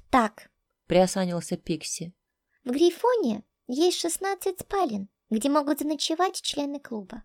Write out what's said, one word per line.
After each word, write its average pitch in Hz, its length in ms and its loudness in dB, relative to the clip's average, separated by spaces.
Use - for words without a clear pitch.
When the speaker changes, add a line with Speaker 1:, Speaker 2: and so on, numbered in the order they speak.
Speaker 1:
так", 226 400 0
Speaker 2:
приосанился 180 720 2
Пикси. 170 580 -8
Speaker 1:
"В 247 60 -4
Грифоне 339 720 2
есть 320 320 2
шестнадцать 381 600 -4
спален, 226 480 -2
где 220 180 2
могут 294 300 2
заночевать 320 640 -2
члены 285 360 -4
клуба. 220 460 -12